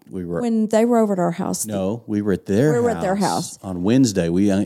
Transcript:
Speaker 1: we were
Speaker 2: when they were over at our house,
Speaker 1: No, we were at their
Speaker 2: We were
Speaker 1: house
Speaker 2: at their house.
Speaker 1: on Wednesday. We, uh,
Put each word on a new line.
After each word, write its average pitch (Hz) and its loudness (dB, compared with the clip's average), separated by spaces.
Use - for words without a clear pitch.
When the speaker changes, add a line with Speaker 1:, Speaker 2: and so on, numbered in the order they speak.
Speaker 1:
we - -10
were 85 -4
Speaker 2:
when 220 0
they 220 2
were 240 2
over 214 2
at 185 -4
our 170 0
house, 185 -6
Speaker 1:
No, 104 -4
we 104 -2
were 104 0
at - -6
their 123 2
Speaker 2:
We 240 0
were 240 0
Speaker 1:
house - -2
Speaker 2:
at - -4
their 269 0
house. 175 -2
Speaker 1:
on 90 -6
Wednesday. 104 2
We, 92 2
uh, 95 2